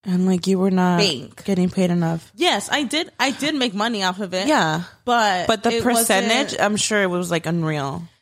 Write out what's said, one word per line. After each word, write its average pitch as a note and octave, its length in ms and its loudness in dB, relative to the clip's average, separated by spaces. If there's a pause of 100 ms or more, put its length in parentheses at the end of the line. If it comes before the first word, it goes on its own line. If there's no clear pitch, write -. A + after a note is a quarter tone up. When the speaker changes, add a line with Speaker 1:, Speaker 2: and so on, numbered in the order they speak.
Speaker 1:
And, F#3 220 0
like, F#3 200 0
you F#3 140 2
were G3 100 2
not F3+ 300 2
Speaker 2:
Bank. D3+ 440 -2
Speaker 1:
getting F#3 240 2
paid F3+ 220 0
enough. E3 460 -2
Speaker 2:
Yes, C4+ 340 0
I C#4+ 140 0
did. D#4 340 -4
I C4 140 2
did D4+ 240 -2
make B3 180 -2
money G#3 300 -2
off F#3 160 -2
of F#3 120 -6
it. F#3 140 -2
Speaker 1:
Yeah. F3 380 2 (200)
Speaker 2:
But G#3 440 2
Speaker 1:
But A3 160 0
the A#3 80 2
Speaker 2:
it A#3 100 -2
Speaker 1:
percentage, A3+ 720 2
Speaker 2:
wasn't - 100 -2
Speaker 1:
I'm G#3 140 2
sure G#3 260 0
it F#3 80 0
was, F3 200 -2
like, E3 160 -2
unreal. D#3+ 580 -2 (160)